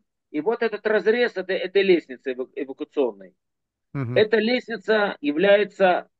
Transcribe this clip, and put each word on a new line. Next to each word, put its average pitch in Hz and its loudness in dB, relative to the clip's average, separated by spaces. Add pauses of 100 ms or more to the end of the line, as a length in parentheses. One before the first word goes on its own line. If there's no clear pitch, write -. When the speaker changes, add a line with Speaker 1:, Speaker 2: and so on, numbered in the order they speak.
(320)
Speaker 1:
и 151 -6
вот 226 -2
этот 208 -6
разрез 214 0
этой, 185 -4
этой 185 0
лестницы 147 0
эва-, 123 -8
эвакуационной. 131 -6 (600)
Speaker 2:
Мгм. 127 -6
Speaker 1:
Эта 214 2
лестница 220 -2
является 190 2 (120)